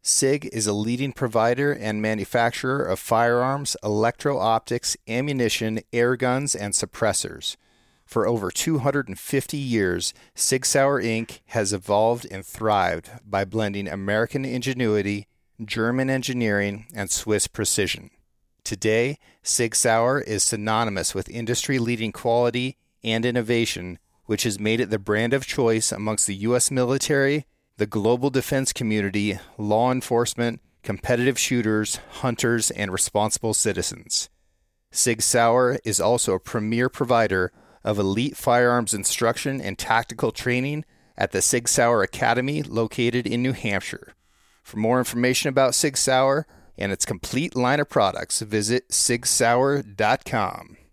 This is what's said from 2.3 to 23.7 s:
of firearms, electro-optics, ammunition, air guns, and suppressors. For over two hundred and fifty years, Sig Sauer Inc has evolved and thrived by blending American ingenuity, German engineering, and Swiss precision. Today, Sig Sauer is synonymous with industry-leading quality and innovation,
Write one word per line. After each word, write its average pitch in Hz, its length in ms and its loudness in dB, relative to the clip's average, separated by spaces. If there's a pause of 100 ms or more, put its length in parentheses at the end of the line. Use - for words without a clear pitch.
of 95 160 -2
firearms, 123 840 0
electro-optics, 113 1120 0 (120)
ammunition, 117 720 0 (120)
air 120 220 2
guns, 131 400 0
and 101 200 -4
suppressors. - 840 -2 (480)
For 110 200 0
over 101 280 0
two 160 260 0
hundred 135 300 0
and 95 100 -10
fifty - 380 -4
years, 104 580 0 (220)
Sig - 280 0
Sauer 139 380 2
Inc 113 440 -4
has 104 260 -2
evolved 107 580 2
and 95 160 -12
thrived 92 640 0 (140)
by 98 200 -2
blending 101 440 -4
American 107 560 -2
ingenuity, 117 800 0 (380)
German 123 440 0
engineering, 110 840 0
and 101 160 -6
Swiss - 380 0
precision. - 600 -2 (520)
Today, 110 560 0 (240)
Sig 117 320 0
Sauer 120 460 2
is 104 240 -2
synonymous 107 720 -2
with 95 120 -6
industry-leading 117 840 -2
quality 120 640 0 (260)
and 113 240 0
innovation, 113 720 0 (280)